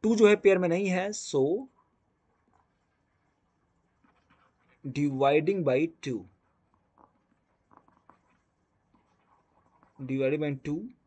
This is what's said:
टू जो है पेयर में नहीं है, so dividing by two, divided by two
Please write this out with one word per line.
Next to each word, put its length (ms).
टू 120
जो 120
है 80
पेयर 220
में 100
नहीं 200
है, 220
so 340
dividing 800
by 140
two, 160
divided 420
by 240
two 180